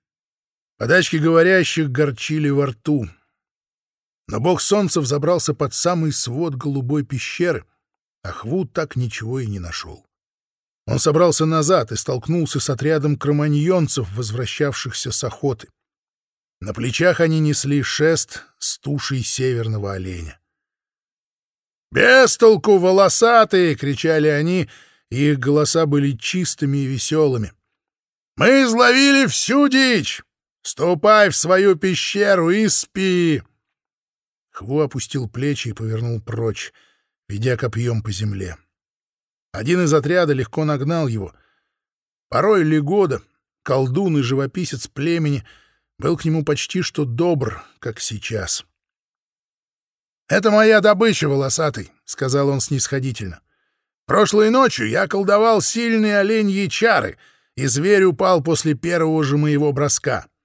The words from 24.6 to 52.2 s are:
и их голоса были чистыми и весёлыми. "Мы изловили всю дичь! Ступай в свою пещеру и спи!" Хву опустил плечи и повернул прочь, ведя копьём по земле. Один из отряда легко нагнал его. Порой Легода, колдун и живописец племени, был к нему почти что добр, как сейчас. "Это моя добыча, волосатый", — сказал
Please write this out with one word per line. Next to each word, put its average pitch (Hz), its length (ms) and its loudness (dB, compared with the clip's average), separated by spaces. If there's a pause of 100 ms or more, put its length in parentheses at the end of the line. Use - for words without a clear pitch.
и 143 220 0
их 139 80 0
голоса 147 460 2
были 143 320 0
чистыми 147 600 -4
и 139 80 -2
весёлыми. 135 680 -2 (840)
"Мы 269 260 6
изловили 254 640 4
всю 277 400 2
дичь! 262 560 0 (400)
Ступай 185 640 2
в - 60 -2
свою 185 400 4
пещеру 190 760 0
и 214 200 2
спи!" 180 720 0 (1080)
Хву 131 280 -4
опустил 135 500 -4
плечи 131 400 -6
и 104 40 -8
повернул 110 480 -6
прочь, 113 520 -6 (540)
ведя 110 300 -2
копьём 117 440 -4
по 107 100 -8
земле. 95 460 -8 (920)
Один 165 320 0
из 151 100 2
отряда 156 400 2
легко 131 320 -4
нагнал 151 420 -2
его. 107 260 -6 (960)
Порой 185 340 2
Легода, 156 580 0 (420)
колдун 135 540 0
и 139 40 4
живописец 135 680 -4
племени, 151 560 -2 (540)
был 151 200 -2
к - 80 -10
нему 156 180 0
почти 156 380 -4
что - 240 -4
добр, 127 580 -2 (160)
как - 200 -12
сейчас. 101 680 -8 (1600)
"Это 208 240 2
моя 214 300 6
добыча, 202 480 2
волосатый", — 139 640 -2 (140)
сказал 139 440 -2